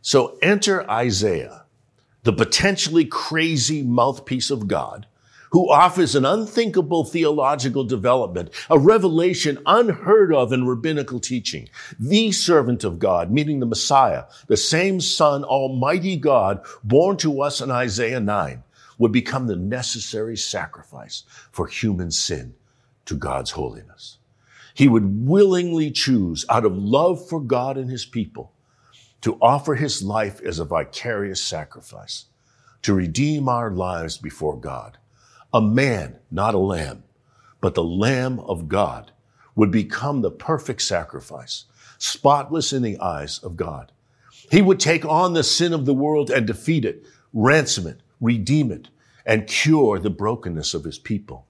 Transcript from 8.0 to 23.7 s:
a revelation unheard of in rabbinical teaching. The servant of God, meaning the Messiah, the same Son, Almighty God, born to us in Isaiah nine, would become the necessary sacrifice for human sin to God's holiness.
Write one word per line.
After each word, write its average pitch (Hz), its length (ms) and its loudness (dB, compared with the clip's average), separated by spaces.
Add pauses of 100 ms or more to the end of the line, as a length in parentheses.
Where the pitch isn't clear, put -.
a 160 80 6
revelation 170 880 4
unheard 233 680 4
of 131 220 2
in 127 140 0
rabbinical 127 520 -4
teaching. 98 500 -8 (280)
The 202 360 2
servant 123 500 4
of 85 160 -4
God, 90 320 2
meaning 147 280 0
the 123 60 -2
Messiah, 113 600 2 (200)
the 110 120 2
same 185 440 0
Son, 143 420 2
Almighty 139 760 -2
God, 113 460 2 (200)
born 160 340 4
to 143 240 -2
us 143 180 -2
in 131 120 -4
Isaiah 123 480 -2
nine, 95 420 -2 (380)
would 117 120 4
become 123 360 -2
the 98 80 -2
necessary 110 840 -6
sacrifice - 880 -10 (280)
for 82 140 -6
human 90 460 -4
sin 62 420 -6 (520)
to - 100 -8
God's 65 340 -6
holiness. - 680 -12 (560)